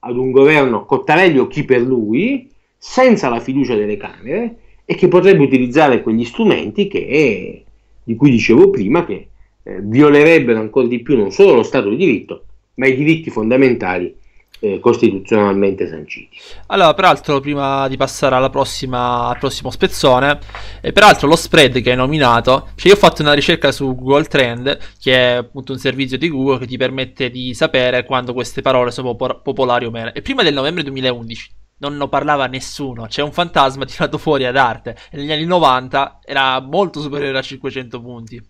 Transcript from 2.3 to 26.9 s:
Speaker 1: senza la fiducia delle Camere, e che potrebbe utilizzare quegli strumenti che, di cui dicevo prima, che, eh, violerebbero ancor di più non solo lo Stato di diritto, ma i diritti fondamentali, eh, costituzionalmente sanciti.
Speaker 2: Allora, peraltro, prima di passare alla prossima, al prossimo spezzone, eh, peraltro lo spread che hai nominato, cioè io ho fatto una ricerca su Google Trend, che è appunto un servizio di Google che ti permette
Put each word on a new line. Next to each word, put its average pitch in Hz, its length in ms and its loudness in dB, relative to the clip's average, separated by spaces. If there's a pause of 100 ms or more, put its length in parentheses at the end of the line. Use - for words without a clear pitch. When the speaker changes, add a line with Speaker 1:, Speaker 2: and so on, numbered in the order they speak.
Speaker 1:
senza 247 500 2
la 117 120 -2
fiducia 131 340 -2
delle 104 220 -2
Camere, 131 600 -8 (280)
e 175 100 -4
che 180 140 4
potrebbe 170 340 6
utilizzare 131 600 2
quegli 117 220 -2
strumenti 151 640 -2
che, 110 800 -2 (400)
di 113 100 -4
cui 139 160 4
dicevo 120 400 6
prima, 127 340 -2
che, - 240 -12 (360)
eh, 98 160 -14
violerebbero 143 800 4
ancor 113 260 -2
di 120 140 -2
più 127 160 0
non 98 160 0
solo 190 220 6
lo 117 100 4
Stato 113 240 -2
di 107 80 -2
diritto, 127 480 -2 (300)
ma 131 120 -2
i 131 80 4
diritti 151 360 0
fondamentali, 110 880 0 (460)
eh, 98 160 -4
costituzionalmente 98 1080 0
sanciti. - 480 -16 (300)
Speaker 2:
Allora, 185 260 4
peraltro, 151 480 2
prima 139 480 -4
di 131 80 -6
passare 131 380 -2
alla 131 160 2
prossima, 123 800 -4
al 123 100 -6
prossimo 131 320 -6
spezzone, 143 680 2 (440)
eh, 156 100 -6
peraltro 202 360 6
lo 160 80 4
spread 131 440 2
che 123 100 0
hai 123 60 2
nominato, 127 760 2
cioè - 140 0
io 196 60 10
ho 196 40 -4
fatto 165 240 2
una 147 100 2
ricerca 147 400 0
su 131 220 -4
Google 135 300 0
Trend, 127 540 -2 (220)
che 131 140 0
è 123 220 4
appunto 127 360 -10
un 131 60 -8
servizio 131 400 -4
di 160 100 -2
Google 135 300 0
che 123 80 -10
ti 127 100 -10
permette 131 540 -4